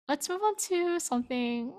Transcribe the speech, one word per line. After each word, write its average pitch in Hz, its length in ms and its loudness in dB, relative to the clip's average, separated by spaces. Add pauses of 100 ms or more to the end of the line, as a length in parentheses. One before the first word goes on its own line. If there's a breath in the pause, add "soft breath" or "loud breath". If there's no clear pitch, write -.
let's 294 200 0
move 370 140 -2
on 427 140 4
to 349 440 2
something 240 800 -2